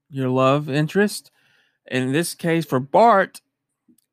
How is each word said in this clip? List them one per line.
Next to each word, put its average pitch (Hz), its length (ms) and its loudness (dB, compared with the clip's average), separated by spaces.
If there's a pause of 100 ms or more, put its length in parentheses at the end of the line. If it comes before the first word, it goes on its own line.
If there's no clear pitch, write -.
your 135 200 -6
love 131 400 0
interest. 156 600 -2 (600)
In 127 220 -2
this 170 200 -4
case, 165 320 -4
for 131 140 -2
Bart, 190 640 2 (720)